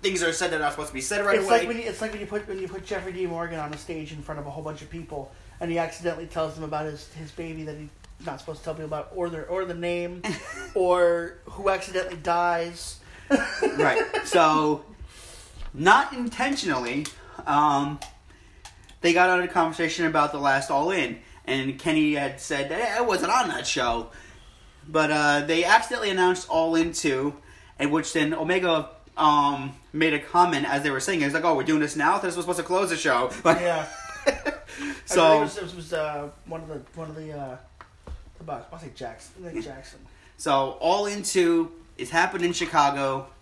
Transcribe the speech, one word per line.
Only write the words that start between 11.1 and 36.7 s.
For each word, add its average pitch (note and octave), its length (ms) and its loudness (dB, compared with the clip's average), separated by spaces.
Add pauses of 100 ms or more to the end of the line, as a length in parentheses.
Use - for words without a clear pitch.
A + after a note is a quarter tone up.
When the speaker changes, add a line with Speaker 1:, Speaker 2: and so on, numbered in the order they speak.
Speaker 2:
who G3 240 -2
accidentally F#3 480 -2
dies. E3+ 840 -2 (280)
<laughs> C#4+ 80 4 (400)
Speaker 1:
Right. E3+ 280 4 (220)
So, D#3 580 4 (920)
not G3+ 380 6
intentionally, F#3+ 920 -2 (400)
um, D3 520 2 (1000)
they F3 120 4
got F3+ 160 6
out F3+ 120 4
of F3+ 80 0
the - 40 -8
conversation E3 540 0
about D3+ 260 4
the D3 60 -6
last C#3 320 0
All D3+ 220 2
In, C3+ 260 -2 (260)
and C3+ 340 -2
Kenny D#3 360 2
had C#3 260 -4
said C#3 300 -4
that, E3+ 100 -4
"Hey, A3 180 -2
I - 20 0
wasn't G3 320 0
on A#3+ 160 2
that - 180 -6
show." A#2 440 -2 (760)
But, D#3 220 2
uh, D3 300 4
they D#3+ 240 2
accidentally A3 460 4
announced F#3 380 2
All E3 280 2
In E3 160 2
two, C#3 420 0 (460)
and D3 100 0
which D#3 220 0
then D3+ 200 2
Omega, E3 580 0 (260)
um, C#3+ 580 4 (180)
made D#3 220 2
a D3 60 -2
comment E3+ 480 4
as C#3 160 0
they D3+ 60 2
were C3+ 100 0
saying F3+ 200 0
it. C#3+ 40 2
He's C#3 100 0
like, D#3+ 100 0
"Oh, E3 120 6
we're C3 80 0
doing D3+ 160 4
this D3 160 -2
now? D#3+ 220 4
This F3+ 180 -2
was F3 80 -4
supposed E3+ 160 -2
to D#3+ 40 -2
close F#3 260 0
the E3 60 -2
show." B2+ 420 2
<laughs> - 60 -14
Like, E3 160 6
Speaker 2:
Yeah. E3 260 0 (1160)
Speaker 1:
so - 200 4
Speaker 2:
I D#3 100 10
believe G3 220 2
it G3+ 60 -8
was, E3+ 100 -10
it F3 40 -14
was, D#3+ 160 -10
uh, D3+ 380 -4 (160)
one D#3+ 160 -10
of D#3 60 -14
the, D3 120 -10 (140)